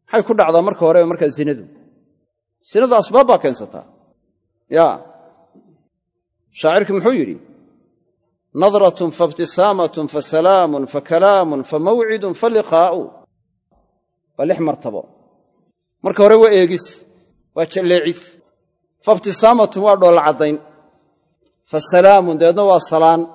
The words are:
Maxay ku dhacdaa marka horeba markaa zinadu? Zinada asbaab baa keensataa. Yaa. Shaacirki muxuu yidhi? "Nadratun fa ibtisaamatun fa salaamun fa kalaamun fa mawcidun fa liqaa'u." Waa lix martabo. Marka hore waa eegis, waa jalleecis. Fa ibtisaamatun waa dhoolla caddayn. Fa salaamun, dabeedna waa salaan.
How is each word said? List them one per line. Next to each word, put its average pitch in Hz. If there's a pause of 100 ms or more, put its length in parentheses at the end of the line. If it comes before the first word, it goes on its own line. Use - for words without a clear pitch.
Maxay 214
ku -
dhacdaa 170
marka 196
horeba 170
markaa 170
zinadu? 139 (1000)
Zinada 240
asbaab 226
baa 226
keensataa. 120 (840)
Yaa. 151 (1600)
Shaacirki 190
muxuu 196
yidhi? 127 (1160)
"Nadratun 190
fa 175
ibtisaamatun 170
fa 147
salaamun 160
fa 143
kalaamun 170
fa 156
mawcidun 214
fa 226
liqaa'u." 180 (1400)
Waa 139
lix 170
martabo. 135 (1040)
Marka 196
hore 214
waa 220
eegis, 180 (680)
waa 160
jalleecis. 175 (840)
Fa 208
ibtisaamatun 208
waa 202
dhoolla 175
caddayn. 151 (1160)
Fa 156
salaamun, 180
dabeedna 170
waa 185
salaan. 165 (140)